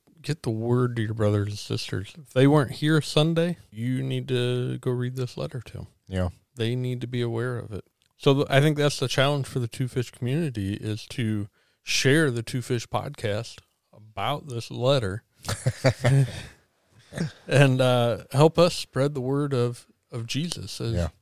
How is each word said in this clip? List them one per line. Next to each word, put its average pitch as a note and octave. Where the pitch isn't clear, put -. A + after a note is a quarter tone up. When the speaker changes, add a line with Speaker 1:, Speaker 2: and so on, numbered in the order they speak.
Speaker 1:
get C#3+
the -
word A#2+
to A#2
your G#2+
brothers G#2
and G#2
sisters. G#2+
If D3
they C3
weren't C#3+
here D3+
Sunday, E3
you B2+
need C3
to B2
go B2+
read B2
this B2+
letter -
to -
'em. F2
Speaker 2:
Yeah. F#2
Speaker 1:
They A#2+
need B2+
to A#2
be B2
aware A#2
of G#2
it. -
So C#3
th-, C#3
I C#3
think D3+
that's D3
the C3+
challenge C#3
for -
the A#2
Two C3
Fish B2
community, A#2+
is G#2+
to G#2+
share C#3+
the A#2
Two B2+
Fish A#2+
podcast A2
about A2
this A#2
letter A#2
<laughs> -
and, C3+
uh, A#2+
help D3+
us E3+
spread D3
the C3+
word C#3
of, A#2+
of A#2
Jesus B2
as A#2
Speaker 2:
Yeah. E2+